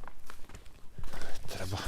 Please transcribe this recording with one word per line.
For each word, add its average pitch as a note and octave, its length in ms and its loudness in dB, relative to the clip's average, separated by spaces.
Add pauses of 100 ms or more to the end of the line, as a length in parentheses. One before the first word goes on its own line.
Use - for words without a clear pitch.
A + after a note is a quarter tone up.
(1500)
треба F#2+ 300 -4 (100)